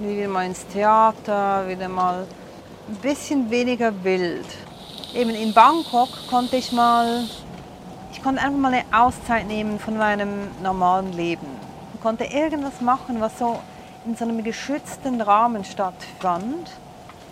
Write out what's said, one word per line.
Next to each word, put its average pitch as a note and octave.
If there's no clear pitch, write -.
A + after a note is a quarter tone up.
Wieder G#3
mal F#3
ins F#3
Theater, G3+
wieder F#3
mal F#3
ein G#3+
bisschen C4+
weniger A#3+
wild. F#3
Eben A#3+
in A3
Bangkok B3
konnte B3
ich B3
mal, A#3
ich -
konnte C4+
einfach C#4
mal C4
eine B3
Auszeit A3+
nehmen G#3+
von A3
meinem G3+
normalen F#3
Leben. E3+
Ich -
konnte A3+
irgendwas C#4+
machen, B3
was A3
so A#3
in A3+
so A#3
einem A#3
geschützten B3+
Rahmen G#3
stattfand. F#3+